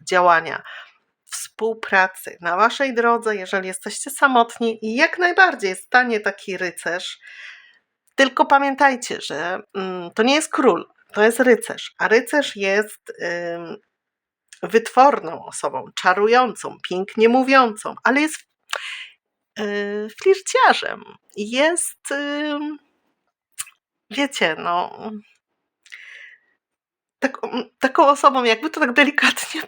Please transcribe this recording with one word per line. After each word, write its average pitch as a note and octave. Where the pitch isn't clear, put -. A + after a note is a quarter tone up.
działania, E3+
współpracy -
na F3
waszej A#3+
drodze, A#3
jeżeli F#3+
jesteście G#3
samotni A#3+
i A3
jak D#4+
najbardziej F4
stanie B3
taki G3
rycerz. F3
Tylko C4+
pamiętajcie, C#4
że, E3+
mm, F#3
to A3
nie C4
jest D#4
król, A3+
to G#3
jest A3+
rycerz, -
a F3
rycerz B3+
jest, G3+
ym, E3+
wytworną A3
osobą, C3+
czarującą, G3+
pięknie G#3
mówiącą, B3
ale C4
jest, D#4
yy, G3+
flirciarzem. F#4+
Jest, C4
ym, D4
wiecie, C4+
no, F3
taką, -
taką -
osobą, C#4
jakby A3+
to -
tak C4
delikatnie C4+